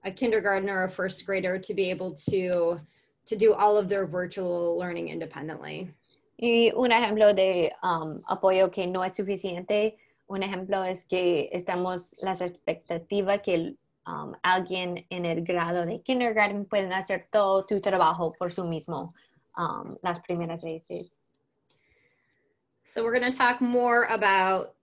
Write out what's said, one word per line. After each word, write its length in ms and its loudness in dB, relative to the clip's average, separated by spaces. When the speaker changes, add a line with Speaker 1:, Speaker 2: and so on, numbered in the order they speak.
Speaker 1:
a 80 -6
kindergartner 680 0
or 20 2
a 60 -2
first 360 -6
grader 320 -2
to 160 -6
be 160 0
able 220 -4
to, 480 2
to 100 -4
do 180 6
all 240 4
of 120 0
their 160 0
virtual 720 -2
learning 300 -6
independently. 840 -10
Speaker 2:
Y 360 4
un 160 2
ejemplo 420 6
de, 380 2
um, 480 -2
apoyo 420 4
que 140 -4
no 160 -4
es 140 -4
suficiente 800 -2
un 160 -6
ejemplo 400 -4
es 220 -6
que 460 0
estamos, 680 -4
las 200 -4
expectativas 1000 -4
que 120 -2
el, 260 -2
um, 280 -10
alguien 680 0
en 160 -6
el 180 -2
grado 420 -2
de 160 -6
kindergarten 640 0
pueden 280 -2
hacer 380 -4
todo 340 4
tu 160 0
trabajo 520 2
por 180 -4
sí 120 -8
mismo, 500 -6
um, 440 -6
las 180 -2
primeras 440 -6
veces. 560 -10
Speaker 1:
So 200 -6
we're 140 2
gonna 140 2
talk 300 2
more 480 4
about 720 2